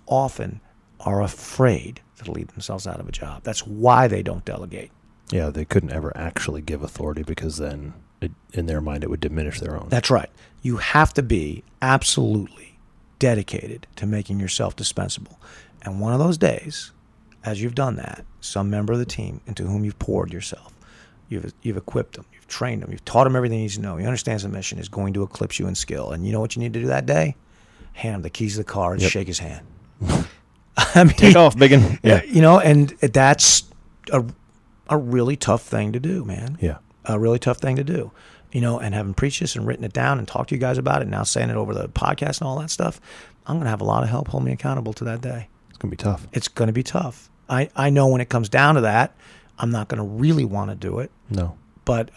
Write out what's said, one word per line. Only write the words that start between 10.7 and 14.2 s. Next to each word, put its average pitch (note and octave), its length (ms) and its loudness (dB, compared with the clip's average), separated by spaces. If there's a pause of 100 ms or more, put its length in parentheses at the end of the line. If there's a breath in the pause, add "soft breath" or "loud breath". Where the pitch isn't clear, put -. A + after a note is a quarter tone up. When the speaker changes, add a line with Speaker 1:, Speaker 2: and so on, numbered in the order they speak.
Speaker 1:
have - 380 2
to C#3+ 80 2
be F2+ 400 -2 (180)
absolutely B2+ 1000 0 (400)
dedicated A#2 760 -2
to G2+ 100 -10
making G#2 340 -4